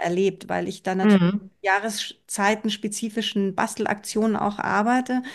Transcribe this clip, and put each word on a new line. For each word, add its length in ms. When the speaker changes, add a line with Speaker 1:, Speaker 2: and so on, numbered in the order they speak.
Speaker 1:
erlebt, 460
weil 200
ich 140
da 120
natürlich 360
Speaker 2:
Mhm. 200
Speaker 1:
jahreszeitenspezifischen 1900
Bastelaktionen 840
auch 220
arbeite. 640